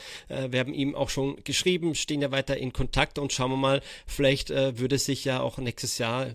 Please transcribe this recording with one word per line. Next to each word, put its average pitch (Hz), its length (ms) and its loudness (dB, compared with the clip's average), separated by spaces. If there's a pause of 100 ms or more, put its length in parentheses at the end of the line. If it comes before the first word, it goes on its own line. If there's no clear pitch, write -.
(260)
Äh, 131 240 -6
wir 127 80 0
haben 127 160 0
ihm 143 220 0
auch 135 120 0
schon 139 360 -4
geschrieben, 170 500 2
stehen - 260 -2
ja 139 120 0
weiter 135 240 0
in 127 160 -4
Kontakt 135 440 2
und 143 160 -2
schauen 131 200 0
wir 135 40 0
mal, 135 240 4 (280)
vielleicht, 135 420 2
äh, 135 300 2
würde 131 180 2
sich 131 260 0
ja 131 140 0
auch 123 200 -2
nächstes 127 400 -4
Jahr, 120 360 -2